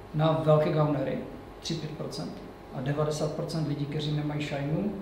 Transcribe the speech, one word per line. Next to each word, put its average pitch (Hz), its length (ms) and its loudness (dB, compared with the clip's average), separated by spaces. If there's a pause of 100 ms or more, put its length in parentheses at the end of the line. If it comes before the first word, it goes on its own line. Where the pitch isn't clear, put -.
(140)
na 156 300 4
velké 151 280 6
gaunery, 147 460 2 (420)
tři - 140 -4
pět 151 180 -6
procent. - 380 -6 (440)
A 143 60 -4
devadesát 151 520 0
procent 151 360 -2
lidí, 139 180 0
kteří 147 300 0
nemají 147 260 0
šajnu, 156 600 0